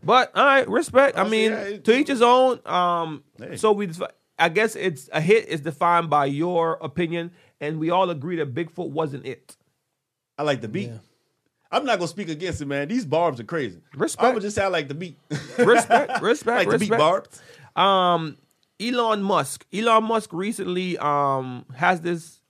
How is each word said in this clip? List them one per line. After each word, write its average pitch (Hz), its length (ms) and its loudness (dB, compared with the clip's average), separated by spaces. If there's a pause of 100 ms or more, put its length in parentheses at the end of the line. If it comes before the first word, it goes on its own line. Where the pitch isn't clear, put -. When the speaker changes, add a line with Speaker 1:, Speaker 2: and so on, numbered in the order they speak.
Speaker 1:
But, 233 320 2
all 202 100 4
right, 269 220 4
respect. 269 500 2
I 180 40 0
Speaker 2:
Also, 214 100 0
Speaker 1:
mean, 220 200 2
Speaker 2:
yeah, 220 100 -4
it 202 240 -8
Speaker 1:
to 233 120 6
each 294 120 0
his 254 120 2
own. 254 440 4
Um, 170 580 -2 (160)
Speaker 2:
Hey. 127 160 -12
Speaker 1:
so 220 160 2
we, 202 180 0 (480)
I 170 120 4
guess 214 260 0
it's, 170 380 -6
a 156 80 0
hit 208 260 4
is 151 140 -6
defined 170 480 0
by 147 160 2
your 165 560 -2
opinion, 170 500 -6 (300)
and 151 180 -6
we 156 100 -2
all 180 200 2
agree 170 260 -6
that 151 180 -6
Bigfoot 170 360 -8
wasn't 143 360 -6
it. - 300 -14 (840)
Speaker 2:
I 143 60 -4
like 143 160 0
the 110 80 -10
beat. 120 220 -6
Speaker 3:
Yeah. 113 80 -14 (760)
Speaker 2:
I'm 254 120 0
not 240 140 0
gonna 175 100 -2
speak 170 220 -8
against 160 320 -6
it, 143 60 -8
man. 143 200 -4
These 226 180 -4
barbs 151 340 0
are 117 40 -10
crazy. 113 380 -6 (140)
Speaker 1:
Respect. 220 360 0
Speaker 2:
I'ma 240 80 -2
just 202 160 -6
say 202 80 0
I 196 40 0
like 170 200 -2
the 139 60 -10
beat. 170 240 -12 (220)
<laughs> - 180 -14
Speaker 1:
Respect, 240 640 4
respect, 226 460 0
Speaker 2:
Like - 20 -2
the - 160 2
beat 208 60 0
Speaker 1:
respect. 226 80 2
Speaker 2:
barbs. 160 420 2 (340)
Speaker 1:
Um, 180 640 2 (420)
Elon 226 440 -2
Musk. 180 500 -2
Elon 220 320 4
Musk 220 260 -2
recently, 180 680 -4
um, 135 680 -2 (100)
has 175 260 2
this 170 380 -8 (100)